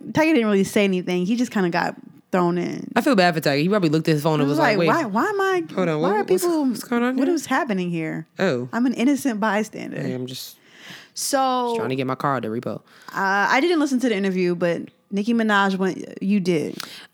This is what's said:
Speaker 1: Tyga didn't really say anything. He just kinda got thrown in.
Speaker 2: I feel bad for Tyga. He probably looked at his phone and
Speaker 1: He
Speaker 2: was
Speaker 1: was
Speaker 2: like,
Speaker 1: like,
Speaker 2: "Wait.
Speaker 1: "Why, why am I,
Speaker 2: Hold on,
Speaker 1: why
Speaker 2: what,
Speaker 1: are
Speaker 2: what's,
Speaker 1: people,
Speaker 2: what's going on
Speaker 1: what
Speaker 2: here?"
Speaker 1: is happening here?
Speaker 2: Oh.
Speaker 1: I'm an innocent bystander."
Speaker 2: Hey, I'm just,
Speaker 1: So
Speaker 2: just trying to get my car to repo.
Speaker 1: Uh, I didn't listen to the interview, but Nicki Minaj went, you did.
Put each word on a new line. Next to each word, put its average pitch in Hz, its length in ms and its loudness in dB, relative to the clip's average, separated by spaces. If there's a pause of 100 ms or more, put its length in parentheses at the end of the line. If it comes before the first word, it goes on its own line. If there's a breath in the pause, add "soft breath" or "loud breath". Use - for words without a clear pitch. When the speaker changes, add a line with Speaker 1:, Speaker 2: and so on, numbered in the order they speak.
(140)
Speaker 1:
Tyga 311 200 4
didn't 233 120 4
really 196 180 4
say 202 220 2
anything. 180 400 0
He 226 100 0
just 240 160 -2
kinda 185 180 2
got 170 260 0 (360)
thrown 180 260 2
in. - 380 -6
Speaker 2:
I 233 60 2
feel 277 140 2
bad 175 200 4
for 156 60 -4
Tyga. 143 200 2
He 175 80 2
probably 196 200 2
looked 160 180 0
at 165 60 4
his 147 100 -2
phone 156 160 2
and - 40 2
Speaker 1:
He - 60 2
Speaker 2:
was - 80 2
Speaker 1:
was - 20 2
Speaker 2:
like, 220 180 4
Speaker 1:
like, - 20 2
Speaker 2:
"Wait. 165 80 2
Speaker 1:
"Why, 311 180 2
why 220 200 0
am 403 160 -2
I, 370 220 0 (120)
Speaker 2:
Hold 180 140 0
on, 151 120 0
Speaker 1:
why - 60 0
Speaker 2:
what, 403 80 0
Speaker 1:
are 403 80 0
Speaker 2:
what's, 370 200 0
Speaker 1:
people, 320 220 0
Speaker 2:
what's 240 200 -2
going 240 180 -2
on 254 140 0
Speaker 1:
what 277 100 2
Speaker 2:
here?" 349 80 2
Speaker 1:
is 277 100 -4
happening 214 460 -2
here? 160 340 -4 (140)
Speaker 2:
Oh. 131 320 0
Speaker 1:
I'm 240 140 0
an 247 80 2
innocent 247 480 0
bystander." 214 600 -4
Speaker 2:
Hey, 127 120 -4
I'm 127 140 -6
just, - 280 -14 (580 loud breath)
Speaker 1:
So 254 580 0
Speaker 2:
just 226 80 -2
trying 123 100 -2
to 131 80 -2
get 131 100 -2
my 131 80 -2
car 139 240 0
to 113 80 -6
repo. 110 300 -6 (320 loud breath)
Speaker 1:
Uh, 196 400 0
I 254 100 4
didn't 339 220 2
listen 269 180 0
to 254 100 0
the 214 60 0
interview, 185 400 0
but 170 280 0 (300)
Nicki 208 200 0
Minaj 202 440 2
went, - 460 -4
you 202 160 2
did. 170 380 0 (360 loud breath)